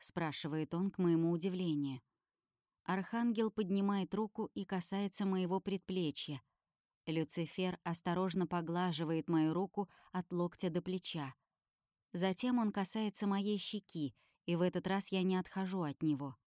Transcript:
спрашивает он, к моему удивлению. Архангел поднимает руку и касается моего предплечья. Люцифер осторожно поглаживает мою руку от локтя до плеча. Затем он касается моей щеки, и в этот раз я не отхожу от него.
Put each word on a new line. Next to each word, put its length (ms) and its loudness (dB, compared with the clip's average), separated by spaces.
спрашивает 760 -2
он, 160 0
к 80 -6
моему 320 4
удивлению. 680 0
Архангел 640 0
поднимает 640 0
руку 400 -4
и 100 -4
касается 600 -2
моего 340 2
предплечья. 800 -4
Люцифер 760 -2
осторожно 640 0
поглаживает 800 0
мою 240 4
руку 380 -2
от 220 -4
локтя 380 0
до 100 0
плеча. 540 -4
Затем 440 2
он 140 2
касается 540 -2
моей 320 2
щеки, 560 -6
и 100 0
в 60 2
этот 240 0
раз 260 0
я 100 2
не 140 4
отхожу 460 -2
от 200 -4
него. 440 0